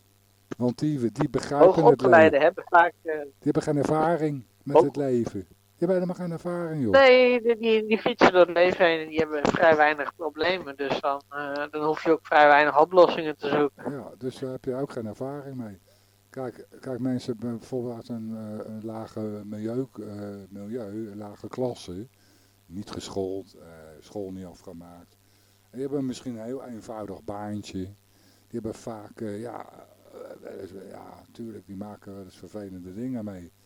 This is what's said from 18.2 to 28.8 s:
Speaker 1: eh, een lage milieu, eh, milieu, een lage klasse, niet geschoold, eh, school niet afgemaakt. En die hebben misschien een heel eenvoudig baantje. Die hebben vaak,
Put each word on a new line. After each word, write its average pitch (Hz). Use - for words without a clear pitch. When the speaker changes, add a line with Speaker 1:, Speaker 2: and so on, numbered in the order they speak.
Speaker 1:
eh, 107
een 110
lage 110
milieu, 110
eh, 104
milieu, 104
een 101
lage 104
klasse, 113
niet 92
geschoold, 95
eh, 80
school 98
niet 95
afgemaakt. 87
En -
die -
hebben 135
misschien 123
een 110
heel 127
eenvoudig 107
baantje. 104
Die -
hebben 110
vaak, 107